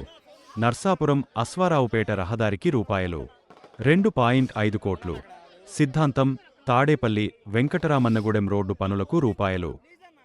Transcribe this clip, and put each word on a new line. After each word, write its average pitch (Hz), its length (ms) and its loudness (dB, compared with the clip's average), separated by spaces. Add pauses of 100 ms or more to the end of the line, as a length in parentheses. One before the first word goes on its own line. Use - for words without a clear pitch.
(560)
నర్సాపురం 143 640 0 (180)
అశ్వారావుపేట 123 760 0
రహదారికి 104 600 -2
రూపాయలు 92 480 -2 (600)
రెండు 170 380 4
పాయింట్ 127 400 2
ఐదు 107 200 0
కోట్లు, 90 380 -4 (520)
సిద్ధాంతం 139 640 0 (360)
తాడేపల్లి 123 600 2 (220)
వెంకటరామన్నగూడెం 113 1000 0
రోడ్డు 101 240 0
పనులకు 98 460 -2
రూపాయలు 95 520 -2 (540)